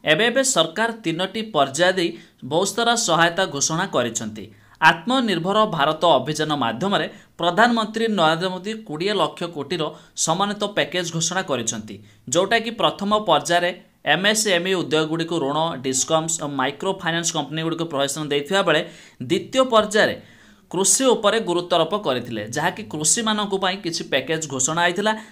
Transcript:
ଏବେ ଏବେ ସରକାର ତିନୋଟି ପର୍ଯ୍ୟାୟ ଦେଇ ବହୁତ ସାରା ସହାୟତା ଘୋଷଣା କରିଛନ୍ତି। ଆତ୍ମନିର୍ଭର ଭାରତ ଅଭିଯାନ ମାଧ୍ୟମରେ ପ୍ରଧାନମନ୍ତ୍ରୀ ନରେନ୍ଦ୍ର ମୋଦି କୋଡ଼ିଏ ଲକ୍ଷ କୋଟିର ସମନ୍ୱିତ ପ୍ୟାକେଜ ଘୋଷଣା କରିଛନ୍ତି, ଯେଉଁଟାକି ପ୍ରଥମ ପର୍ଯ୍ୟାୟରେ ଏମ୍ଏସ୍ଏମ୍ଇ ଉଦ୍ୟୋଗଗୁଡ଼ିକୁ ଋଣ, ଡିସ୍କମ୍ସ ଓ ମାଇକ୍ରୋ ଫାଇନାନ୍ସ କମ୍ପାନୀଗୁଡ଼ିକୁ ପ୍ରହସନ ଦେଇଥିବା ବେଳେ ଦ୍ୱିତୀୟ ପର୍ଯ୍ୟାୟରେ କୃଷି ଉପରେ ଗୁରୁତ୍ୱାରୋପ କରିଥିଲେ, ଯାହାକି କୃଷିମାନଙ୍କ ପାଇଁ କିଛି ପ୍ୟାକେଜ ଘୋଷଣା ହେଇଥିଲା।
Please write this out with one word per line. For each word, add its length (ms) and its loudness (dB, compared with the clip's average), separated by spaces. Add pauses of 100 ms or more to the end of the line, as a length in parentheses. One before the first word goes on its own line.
ଏବେ 220 4
ଏବେ 200 0
ସରକାର 420 0 (120)
ତିନୋଟି 400 -4 (100)
ପର୍ଯ୍ୟାୟ 420 2
ଦେଇ 180 0 (340)
ବହୁତ 260 0
ସାରା 300 2
ସହାୟତା 460 2
ଘୋଷଣା 420 -2
କରିଛନ୍ତି। 560 -4 (360)
ଆତ୍ମନିର୍ଭର 760 2 (120)
ଭାରତ 320 2 (100)
ଅଭିଯାନ 440 0
ମାଧ୍ୟମରେ 500 0 (300)
ପ୍ରଧାନମନ୍ତ୍ରୀ 760 2
ନରେନ୍ଦ୍ର 400 2
ମୋଦି 220 -8 (120)
କୋଡ଼ିଏ 300 -4
ଲକ୍ଷ 280 -2 (100)
କୋଟିର 300 -6 (340)
ସମନ୍ୱିତ 460 0 (100)
ପ୍ୟାକେଜ 400 0
ଘୋଷଣା 320 0
କରିଛନ୍ତି, 500 -4 (340)
ଯେଉଁଟାକି 440 2
ପ୍ରଥମ 380 0 (140)
ପର୍ଯ୍ୟାୟରେ 460 2 (360)
ଏମ୍ଏସ୍ଏମ୍ଇ 680 2
ଉଦ୍ୟୋଗଗୁଡ଼ିକୁ 640 0
ଋଣ, 200 0 (240)
ଡିସ୍କମ୍ସ 580 0
ଓ 120 -6
ମାଇକ୍ରୋ 440 -2
ଫାଇନାନ୍ସ 360 -2
କମ୍ପାନୀଗୁଡ଼ିକୁ 540 -4
ପ୍ରହସନ 420 -2
ଦେଇଥିବା 340 0
ବେଳେ 180 4 (400)
ଦ୍ୱିତୀୟ 460 0
ପର୍ଯ୍ୟାୟରେ 500 2 (540)
କୃଷି 340 2
ଉପରେ 360 4
ଗୁରୁତ୍ୱାରୋପ 580 0
କରିଥିଲେ, 500 -4
ଯାହାକି 380 -2
କୃଷିମାନଙ୍କ 720 -2
ପାଇଁ 240 0
କିଛି 220 -4
ପ୍ୟାକେଜ 440 -2
ଘୋଷଣା 340 -2
ହେଇଥିଲା। 300 2 (200)